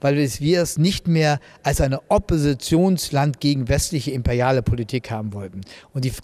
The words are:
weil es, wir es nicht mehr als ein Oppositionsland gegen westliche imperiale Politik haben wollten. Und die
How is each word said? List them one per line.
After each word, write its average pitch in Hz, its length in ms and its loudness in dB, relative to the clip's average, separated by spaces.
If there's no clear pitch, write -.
weil 143 180 2
es, 143 220 -2
wir 170 220 2
es 156 160 -2
nicht 175 300 0
mehr 156 320 2
als - 180 0
ein 135 160 2
Oppositionsland 160 1300 2
gegen 139 280 0
westliche 139 440 -2
imperiale 123 500 0
Politik 120 480 -4
haben 110 220 -6
wollten. 95 300 -10
Und 131 120 -4
die 127 80 -2